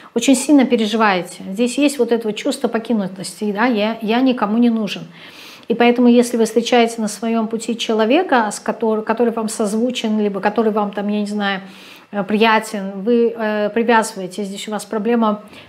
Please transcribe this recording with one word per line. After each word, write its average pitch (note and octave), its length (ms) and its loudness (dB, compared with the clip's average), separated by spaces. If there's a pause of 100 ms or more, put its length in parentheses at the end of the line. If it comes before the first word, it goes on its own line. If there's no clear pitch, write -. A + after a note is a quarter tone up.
(140)
очень B3 220 4
сильно C#4 300 4
переживаете. G#3+ 760 0 (100)
Здесь A#3+ 260 -2
есть C#4+ 200 2
вот A#3 140 0
это A3+ 160 0
вот G#3 80 -4
чувство - 320 -4
покинутости, G#3 840 -4
да, G#3 120 0
я, A3+ 380 0
я A3+ 180 0
никому A#3 380 2
не A#3+ 120 4
нужен. G3+ 360 -4 (640)
И A3+ 60 -2
поэтому, A#3+ 340 4
если A#3+ 280 4
вы A3+ 80 2
встречаете A#3 560 2
на G#3+ 80 -2
своём A3+ 380 -2
пути A3+ 300 -6
человека, A3+ 760 2
с - 100 -10
котор-, A3 420 -2
который A3+ 300 0
вам A3 160 -4
созвучен, A3 720 -2
либо G3 200 -2
который G#3 320 0
вам G#3 180 -2
там, G3+ 180 -6
я G#3 120 -2
не G3+ 60 -4
знаю, G3+ 340 -2 (520)
э, G3+ 120 -4
приятен, G#3+ 680 0 (140)
вы, A#3 300 2
э, G#3+ 340 -2
привязываетесь, G#3+ 760 0
здесь G3 220 -10
у - 20 -8
вас G#3 140 -6
проблема, A3 580 0 (260)